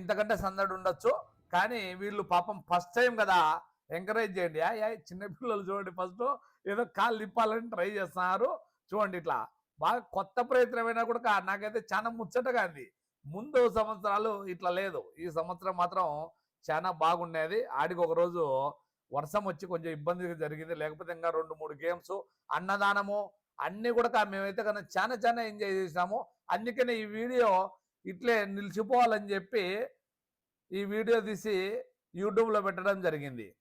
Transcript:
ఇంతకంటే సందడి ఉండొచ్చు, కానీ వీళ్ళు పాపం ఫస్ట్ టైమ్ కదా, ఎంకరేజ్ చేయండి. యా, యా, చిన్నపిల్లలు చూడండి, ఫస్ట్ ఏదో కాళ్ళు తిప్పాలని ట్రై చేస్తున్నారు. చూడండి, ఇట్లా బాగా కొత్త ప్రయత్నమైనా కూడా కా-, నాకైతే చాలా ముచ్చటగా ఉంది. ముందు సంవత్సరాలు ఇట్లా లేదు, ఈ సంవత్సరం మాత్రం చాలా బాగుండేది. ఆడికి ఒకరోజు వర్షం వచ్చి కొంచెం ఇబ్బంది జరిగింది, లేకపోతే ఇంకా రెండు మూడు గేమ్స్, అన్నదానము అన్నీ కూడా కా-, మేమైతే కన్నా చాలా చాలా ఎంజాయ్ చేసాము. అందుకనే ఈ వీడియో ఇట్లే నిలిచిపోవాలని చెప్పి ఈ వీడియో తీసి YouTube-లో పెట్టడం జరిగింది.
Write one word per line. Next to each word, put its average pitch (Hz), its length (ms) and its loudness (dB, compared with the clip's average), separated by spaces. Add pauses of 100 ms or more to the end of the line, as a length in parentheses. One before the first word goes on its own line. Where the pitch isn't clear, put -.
ఇంతకంటే 208 420 0
సందడి 190 340 0
ఉండొచ్చు, 185 360 2 (400)
కానీ 214 280 2 (200)
వీళ్ళు 202 220 -4 (100)
పాపం 220 240 2 (120)
ఫస్ట్ 175 300 2
టైమ్ 240 220 4
కదా, 190 180 4 (600)
ఎంకరేజ్ 214 400 -2
చేయండి. 160 260 0
యా, 190 60 2 (100)
యా, 214 80 0 (200)
చిన్నపిల్లలు 202 600 -4
చూడండి, 196 320 -4
ఫస్ట్ 185 240 -4 (480)
ఏదో 220 100 0 (160)
కాళ్ళు 220 240 2
తిప్పాలని 226 520 0
ట్రై 180 120 0 (120)
చేస్తున్నారు. 185 520 0 (400)
చూడండి, 196 320 0
ఇట్లా 147 160 0 (400)
బాగా 208 220 2 (160)
కొత్త - 200 -4 (140)
ప్రయత్నమైనా 233 580 2
కూడా 233 160 0
కా-, 202 240 4
నాకైతే 214 320 -2 (120)
చాలా 214 160 0 (100)
ముచ్చటగా 240 500 0
ఉంది. 139 180 -12 (380)
ముందు 233 360 0 (180)
సంవత్సరాలు 214 540 0 (220)
ఇట్లా 180 160 -2 (100)
లేదు, 185 220 -2 (160)
ఈ 165 80 -8 (120)
సంవత్సరం 180 440 -4
మాత్రం 180 240 2 (580)
చాలా 165 280 -2 (100)
బాగుండేది. 165 560 0 (220)
ఆడికి 170 260 0
ఒకరోజు 170 380 2 (680)
వర్షం 151 380 -2
వచ్చి 170 220 -8
కొంచెం 165 260 -4
ఇబ్బంది 175 360 -2 (100)
జరిగింది, 156 380 -6
లేకపోతే 156 360 -6
ఇంకా 165 200 0
రెండు 160 220 -4
మూడు 151 240 -10
గేమ్స్, 175 320 -4 (420)
అన్నదానము 202 640 2 (380)
అన్నీ 202 400 -4
కూడా 240 160 4
కా-, 208 180 4
మేమైతే 196 360 -4
కన్నా 208 160 -2 (120)
చాలా 220 180 0 (120)
చాలా 233 240 2
ఎంజాయ్ 202 300 -2
చేసాము. 180 380 -2 (380)
అందుకనే 240 360 0 (100)
ఈ 214 40 -6 (120)
వీడియో 240 320 4 (540)
ఇట్లే 190 300 0 (220)
నిలిచిపోవాలని 208 760 4
చెప్పి 196 300 0 (1160)
ఈ - 20 0 (120)
వీడియో 226 240 2 (120)
తీసి 214 260 -2 (600)
YouTube-లో 208 520 2
పెట్టడం 190 400 0
జరిగింది. 143 400 -4 (140)